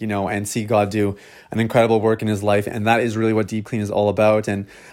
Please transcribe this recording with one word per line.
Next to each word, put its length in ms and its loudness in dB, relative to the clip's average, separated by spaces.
you 80 -6
know, 180 -2
and 220 -4
see 160 -4
God 260 2
do 260 0
an 80 0
incredible 400 2
work 220 0
in 60 -2
his 140 -2
life. 240 2
And 220 -4
that 100 4
is 180 -2
really 160 0
what 140 0
Deep 200 -6
Clean 140 -4
is 100 -4
all 180 2
about. 400 2
And 180 -4